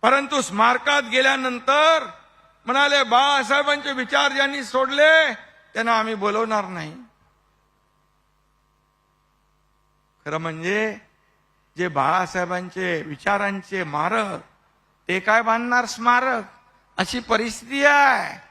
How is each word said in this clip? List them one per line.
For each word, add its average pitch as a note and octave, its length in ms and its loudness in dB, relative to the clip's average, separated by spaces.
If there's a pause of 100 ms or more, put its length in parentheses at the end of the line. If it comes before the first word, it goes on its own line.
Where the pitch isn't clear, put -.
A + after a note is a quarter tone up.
परंतु C4+ 400 2
स्मारकात B3 640 2
गेल्यानंतर C4 1040 2 (580)
म्हणाले, C#4 380 2
"बाळासाहेबांचे C#4 880 2
विचार C#4 400 0
ज्यांनी C#4 320 -2
सोडले C#4 720 2 (400)
त्यांना A3+ 260 0
आम्ही A3 160 -2
बोलवणार G#3 500 -2
नाही." E3 300 -10 (3250)
खरं D3+ 120 -6
म्हणजे F3+ 600 -4 (800)
जे A#3+ 100 -4
बाळासाहेबांचे F3+ 1120 -2
विचारांचे G3 840 -4
मारक F3 560 -4 (680)
ते F#3 120 -2
काय G#3+ 220 2
बांधणार A#3+ 440 0
स्मारक, A#3+ 580 0 (540)
अशी B3 220 -4
परिस्थिती A#3 680 -2
आहे. C4+ 540 2 (120)